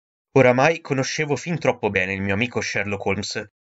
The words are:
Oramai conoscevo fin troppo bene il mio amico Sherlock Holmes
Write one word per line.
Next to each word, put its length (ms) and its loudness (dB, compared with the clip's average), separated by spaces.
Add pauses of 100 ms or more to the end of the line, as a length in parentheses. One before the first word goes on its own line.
(320)
Oramai 480 6
conoscevo 540 -2
fin 240 -4
troppo 320 0
bene 220 0
il 80 -4
mio 140 0
amico 260 -2
Sherlock 440 -4
Holmes 460 -4 (180)